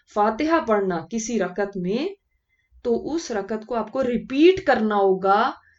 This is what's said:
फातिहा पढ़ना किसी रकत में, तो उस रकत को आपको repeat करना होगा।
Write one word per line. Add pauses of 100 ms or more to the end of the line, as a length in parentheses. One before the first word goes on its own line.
(160)
फातिहा
पढ़ना
किसी
रकत
में, (680)
तो
उस
रकत
को
आपको
repeat
करना
होगा। (260)